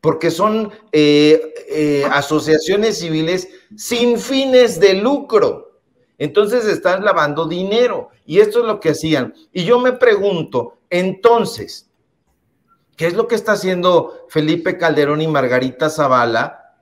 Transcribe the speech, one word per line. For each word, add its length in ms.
porque 320
son, 400
eh, 640
eh, 400
asociaciones 880
civiles 500
sin 420
fines 640
de 140
lucro. 880
Entonces 480
están 380
lavando 420
dinero, 640
y 160
esto 200
es 60
lo 140
que 100
hacían. 440
Y 120
yo 160
me 120
pregunto, 880
entonces, 1000
¿qué 100
es 80
lo 120
que 80
está 180
haciendo 760
Felipe 500
Calderón 420
y 60
Margarita 640
Zavala? 920